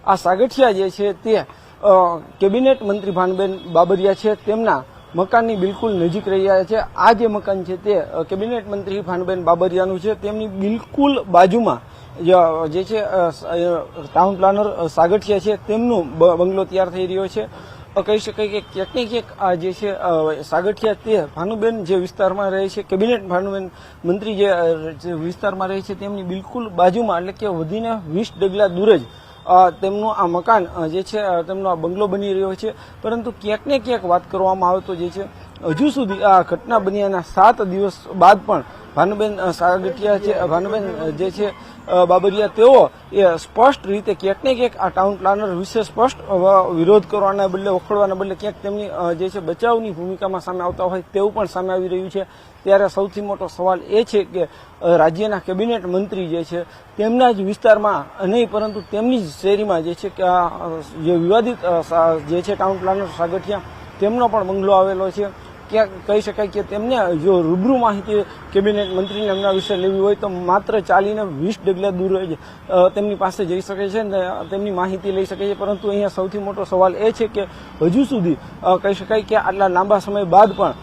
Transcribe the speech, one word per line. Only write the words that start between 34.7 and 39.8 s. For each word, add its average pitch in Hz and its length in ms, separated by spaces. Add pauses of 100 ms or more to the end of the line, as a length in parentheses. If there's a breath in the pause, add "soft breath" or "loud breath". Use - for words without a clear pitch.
તો 185 140
જે 170 140
છે 190 140 (400 loud breath)
હજુ 170 260
સુધી 214 340
આ 190 180
ઘટના 214 380
બન્યાના 196 440 (120)
સાત 220 260
દિવસ 190 320 (220)
બાદ 190 300
પણ 165 180 (320 loud breath)
ભાનુબેન, 202 400
અ, 185 160
સાગઠિયા 185 640